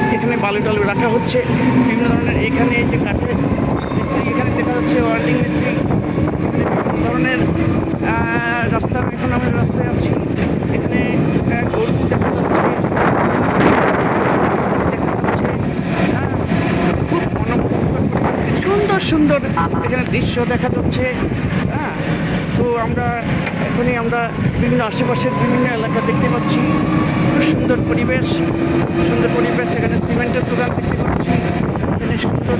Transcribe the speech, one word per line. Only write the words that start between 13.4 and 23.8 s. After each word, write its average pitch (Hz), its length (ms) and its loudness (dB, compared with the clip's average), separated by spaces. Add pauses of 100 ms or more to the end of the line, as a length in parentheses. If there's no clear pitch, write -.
দেখা - 200 -2 (120)
যাচ্ছে। - 260 0 (640)
হ্যাঁ, - 180 -2 (800)
খুব - 120 0 (160)
মনোমুগ্ধকর - 640 0 (100)
পরিবেশ। - 520 0
সুন্দর 392 360 2
সুন্দর 294 400 2 (440)
এখানে 247 260 0
দৃশ্য 240 340 0
দেখা 240 240 -2
যাচ্ছে। 254 460 -2 (580)
হ্যাঁ, 294 220 -4 (600)
তো 240 200 0
আমরা 233 460 -2 (420)
এখনই 247 320 0